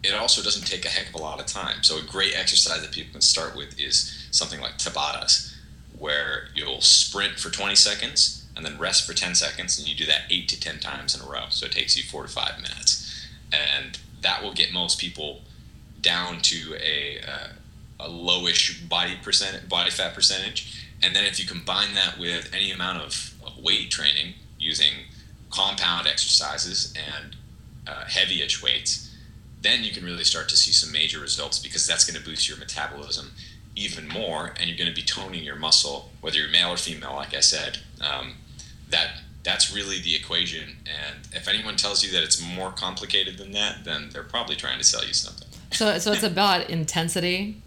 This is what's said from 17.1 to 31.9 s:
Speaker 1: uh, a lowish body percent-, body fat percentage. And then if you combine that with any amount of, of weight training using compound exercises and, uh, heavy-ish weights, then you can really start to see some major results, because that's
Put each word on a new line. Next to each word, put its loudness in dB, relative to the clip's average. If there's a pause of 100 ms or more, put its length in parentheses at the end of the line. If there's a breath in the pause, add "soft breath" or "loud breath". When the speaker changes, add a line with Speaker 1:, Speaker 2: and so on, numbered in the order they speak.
Speaker 1:
uh, -12
a -8
lowish 2
body 0
percent-, 2
body 2
fat -2
percentage. 0 (160)
And 4
then 4
if 0
you -4
combine -2
that 2
with -4
any 0
amount -4
of, -6 (100)
of -16
weight 0
training 0 (240)
using 2 (580 loud breath)
compound 2
exercises 2
and, -8 (500)
uh, -8
heavy-ish 0
weights, 0 (520 loud breath)
then 2
you -2
can -8
really -4
start 2
to 4
see 6
some 4
major 0
results, -2
because 0
that's 4